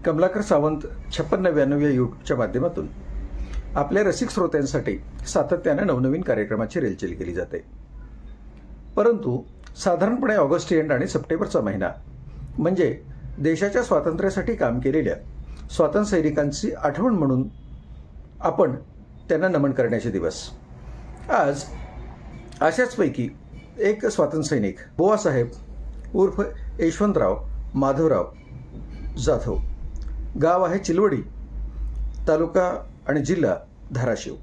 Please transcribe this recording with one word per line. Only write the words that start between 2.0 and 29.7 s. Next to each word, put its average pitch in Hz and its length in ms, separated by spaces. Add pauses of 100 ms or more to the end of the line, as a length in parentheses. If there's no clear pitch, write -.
माध्यमातून 117 500 (880)
आपल्या 147 280
रसिक 202 280
श्रोत्यांसाठी 143 680 (280)
सातत्यानं 170 600
नवनवीन 131 340
कार्यक्रमाची 110 600
रेलचेल 92 340
केली 87 180
जाते. 87 320 (1300)
परंतु 208 460 (420)
साधारणपणे 214 500
ऑगस्ट 165 380
end 156 200
आणि 135 140
सप्टेंबरचा 165 540
महिना 98 280 (680)
म्हणजे 170 420 (380)
देशाच्या 180 440
स्वातंत्र्यासाठी 180 720
काम 123 240
केलेल्या 131 380 (540)
स्वातंत्र्य 180 520
सैनिकांची 151 480 (120)
आठवण 170 320
म्हणून 135 340 (920)
आपण 160 340 (540)
त्यांना 170 200
नमन 143 220
करण्याचे 117 400
दिवस. 82 400 (800)
आज 151 340 (960)
अशाचपैकी 175 680 (500)
एक 208 280
स्वातंत्र्य 151 500
सैनिक 101 200 (220)
बुवासाहेब 170 500 (640)
उर्फ 190 280 (360)
यशवंतराव 160 580 (380)
माधवराव 135 500 (1000)
जाधव, 123 320 (840)